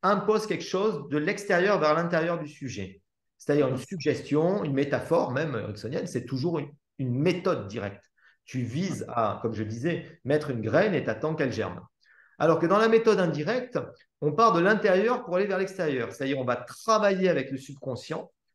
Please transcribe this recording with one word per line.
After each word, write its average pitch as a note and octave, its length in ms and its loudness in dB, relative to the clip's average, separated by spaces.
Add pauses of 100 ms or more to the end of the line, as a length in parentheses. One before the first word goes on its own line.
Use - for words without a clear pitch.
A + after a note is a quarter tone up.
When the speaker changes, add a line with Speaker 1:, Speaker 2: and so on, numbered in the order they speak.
Speaker 1:
imposes G3+ 420 2
quelque - 200 -4
chose F#3+ 420 -2
de D3 100 -2
l'extérieur F#3+ 600 2
vers D3+ 140 4
l'intérieur E3+ 440 0
du D3+ 120 -8
sujet. G2+ 520 -10 (360)
C'est-à-dire D3 320 2
une A#2+ 60 0
Speaker 2:
Mhm. B2 120 -8
Speaker 1:
suggestion, D#3+ 760 0
une C#3+ 80 -2
métaphore, C#3 580 0
même C#3 240 -2
ericksonienne, A2+ 520 -6
c'est C#3 180 -6
toujours D3+ 340 -2
une, C3+ 100 -8 (280)
une B2+ 200 -2
méthode D#3 500 0
directe. G2+ 360 -8 (400)
Tu - 180 -6
vises C#3+ 480 -4
à, A2 340 -2
comme A2 100 -2
je G#2+ 100 -4
disais, A#2+ 640 -6
mettre D3 240 0
une A#2 120 -4
graine D#3+ 340 2
et B2+ 80 -2
t'attends D#3 320 -2
qu'elle C#3 180 -2
germe. F#2 280 -6 (580)
Alors D#3+ 200 4
que E3 60 2
dans F#3+ 140 4
la A3+ 80 4
méthode A3+ 320 6
indirecte, F3 600 -2 (420)
on D3+ 100 0
part G#3 220 6
de E3+ 60 4
l'intérieur G#3 640 4
pour E3+ 120 -4
aller F#3+ 100 2
vers F#3+ 140 -2
l'extérieur. D3+ 520 -2
C'est-à-dire C3+ 280 -4
on B2 60 -4
va A#2+ 100 0
travailler G3 760 0
avec C3+ 220 0
le C3+ 60 -4
subconscient - 720 -10 (240)